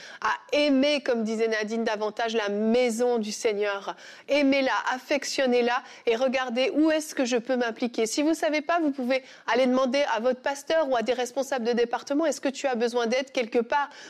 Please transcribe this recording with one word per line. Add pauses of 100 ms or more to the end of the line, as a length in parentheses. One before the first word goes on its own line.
(220)
à (240)
aimer,
comme
disait
Nadine,
davantage
la
maison
du
Seigneur. (320)
Aimez-la, (200)
affectionnez-la (240)
et
regardez
où
est-ce
que
je
peux
m'impliquer.
Si
vous
ne
savez
pas,
vous
pouvez (280)
aller
demander (120)
à
votre
pasteur
ou
à
des
responsables
de
département, «
Est-ce
que
tu
as
besoin
d'aide
quelque
part ? (200)